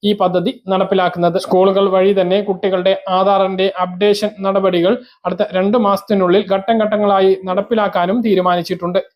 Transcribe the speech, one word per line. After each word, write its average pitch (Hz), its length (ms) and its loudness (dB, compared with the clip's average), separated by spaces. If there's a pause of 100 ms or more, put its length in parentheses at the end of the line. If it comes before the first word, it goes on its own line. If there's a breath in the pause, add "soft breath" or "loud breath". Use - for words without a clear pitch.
ഈ 208 100 0
പദ്ധതി 185 400 0 (160)
നടപ്പിലാക്കുന്നത്. 180 680 0
സ്കൂളുകൾ 190 500 2
വഴി 190 240 2
തന്നെ 185 280 0
കുട്ടികളുടെ 190 520 -2 (160)
ആധാറിന്റെ 190 580 0 (160)
അപ്ഡേഷൻ 202 480 0 (100)
നടപടികൾ 190 520 0 (320 loud breath)
അടുത്ത 180 280 -2
രണ്ട് 196 260 0
മാസത്തിനുള്ളിൽ 196 720 0
ഘട്ടം 196 280 0
ഘട്ടങ്ങളായി 208 540 2 (120)
നടപ്പിലാക്കാനും 196 760 -2
തീരുമാനിച്ചിട്ടുണ്ട്. 180 800 -2 (160)